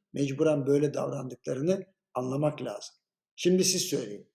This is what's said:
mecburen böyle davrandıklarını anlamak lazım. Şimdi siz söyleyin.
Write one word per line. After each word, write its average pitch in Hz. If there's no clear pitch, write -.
mecburen 139
böyle 143
davrandıklarını 139
anlamak 139
lazım. 110
Şimdi 180
siz 185
söyleyin. 110